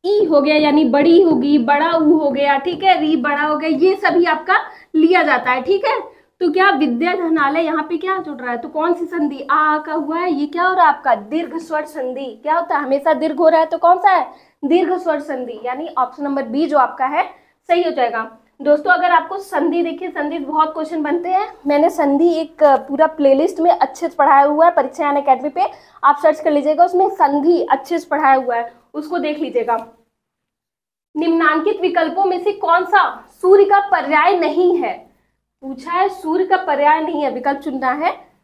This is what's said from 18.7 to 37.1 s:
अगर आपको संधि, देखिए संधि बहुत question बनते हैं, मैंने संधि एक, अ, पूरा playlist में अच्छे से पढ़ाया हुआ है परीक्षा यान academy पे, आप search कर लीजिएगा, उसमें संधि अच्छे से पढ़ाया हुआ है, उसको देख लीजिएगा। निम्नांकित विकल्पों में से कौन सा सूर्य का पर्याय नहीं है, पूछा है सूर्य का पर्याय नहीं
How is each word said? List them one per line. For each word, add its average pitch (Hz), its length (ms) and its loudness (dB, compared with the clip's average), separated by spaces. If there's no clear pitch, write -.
अगर 349 180 2
आपको 330 280 0
संधि, 339 440 -2
देखिए 370 280 -6
संधि 302 300 -6
बहुत 311 340 -2
question 311 280 -6
बनते 349 260 -2
हैं, 403 200 0
मैंने 294 240 4
संधि 294 420 2
एक, 320 300 -4
अ, 269 160 6
पूरा 285 300 0
playlist 311 520 2
में 339 100 4
अच्छे - 380 -2
से - 80 -8
पढ़ाया 277 280 4
हुआ 294 200 2
है 339 80 6
परीक्षा 294 320 -2
यान 285 120 0
academy 277 340 0
पे, 392 200 -2
आप 285 140 4
search 302 220 2
कर 320 100 0
लीजिएगा, 294 340 2
उसमें 359 260 2
संधि 294 520 2
अच्छे 277 360 -2
से 311 120 -8
पढ़ाया 269 260 2
हुआ 247 200 -2
है, 233 160 -6
उसको 311 240 -8
देख 302 200 -4
लीजिएगा। 233 380 -2
निम्नांकित 330 680 0
विकल्पों 339 440 0
में 370 140 -2
से 392 160 -2
कौन 359 300 2
सा 392 200 2
सूर्य 392 320 6
का 403 160 4
पर्याय 311 480 2
नहीं 349 380 2
है, 214 160 -4
पूछा 269 300 -10
है 381 180 0
सूर्य 370 360 -4
का 381 120 -12
पर्याय 302 420 0
नहीं 311 220 -6